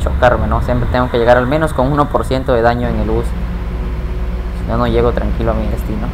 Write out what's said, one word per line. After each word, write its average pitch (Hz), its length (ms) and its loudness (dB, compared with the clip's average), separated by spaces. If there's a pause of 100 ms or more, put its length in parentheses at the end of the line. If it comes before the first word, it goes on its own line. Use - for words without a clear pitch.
chocarme, 117 460 2
¿no? 113 160 0
Siempre 123 300 0
tengo 123 180 0
que 127 80 0
llegar 120 180 6
al 123 100 2
menos 156 260 0
con 131 180 0
uno 147 180 2
por 113 160 0
ciento 131 280 -2
de 117 100 2
daño 120 260 2
en 113 120 -2
el 107 100 -2
bus. 113 140 0
Si - 1500 -4
no, 113 80 0
no 120 80 0
llego 117 260 2
tranquilo 113 380 0
a 110 40 0
mi 110 120 -2
destino. 110 480 -4